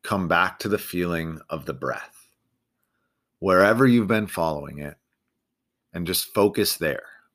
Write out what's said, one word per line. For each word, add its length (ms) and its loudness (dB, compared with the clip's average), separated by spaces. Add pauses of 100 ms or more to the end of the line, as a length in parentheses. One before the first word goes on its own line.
come 240 -2
back 320 2
to 100 -6
the 80 0
feeling 720 -6
of 160 -10
the 80 -8
breath, 560 -10 (1080)
wherever 480 6
you've 200 4
been 200 0
following 500 -4
it, 200 -12 (920)
and 140 -6
just 260 -4
focus 460 2
there. 300 -4 (280)